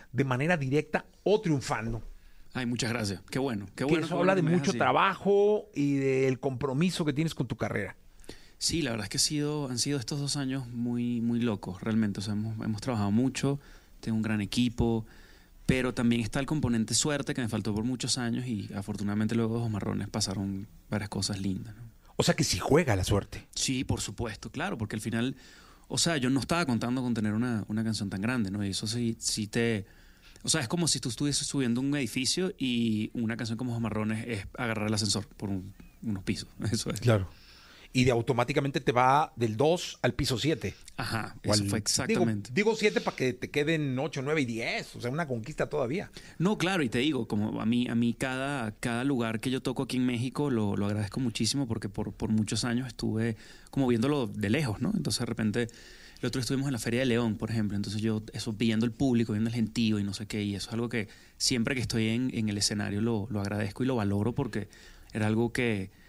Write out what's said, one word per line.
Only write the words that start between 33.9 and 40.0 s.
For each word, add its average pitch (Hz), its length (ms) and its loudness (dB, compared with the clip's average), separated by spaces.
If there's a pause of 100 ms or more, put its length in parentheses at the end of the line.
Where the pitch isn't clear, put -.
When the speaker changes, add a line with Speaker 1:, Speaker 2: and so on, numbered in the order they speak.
Speaker 2:
es 110 200 -6 (100)
agarrar 110 320 -2
el 110 60 2
ascensor 104 340 -2
por - 220 -8
un, 98 240 -6 (280)
unos 101 220 -4
pisos. - 240 -4 (100)
<laughs> 117 140 -2
Eso - 180 -2
es. - 100 -4
Speaker 1:
Claro. 107 280 4 (600)
Y 127 140 4
de 131 60 4
automáticamente 123 720 2
te 139 100 2
va 131 420 4
del 110 220 0
dos 156 460 2